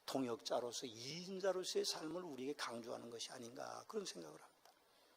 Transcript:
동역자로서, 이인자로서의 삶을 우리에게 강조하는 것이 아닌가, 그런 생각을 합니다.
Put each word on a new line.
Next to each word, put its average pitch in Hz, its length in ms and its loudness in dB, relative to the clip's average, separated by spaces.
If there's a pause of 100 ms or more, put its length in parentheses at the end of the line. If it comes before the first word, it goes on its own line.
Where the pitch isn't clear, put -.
동역자로서, 120 840 2
이인자로서의 175 960 2
삶을 160 380 0
우리에게 139 320 -2
강조하는 117 540 -2
것이 117 240 -4
아닌가, 120 560 -6
그런 208 160 0
생각을 160 360 -6
합니다. - 320 -20 (440)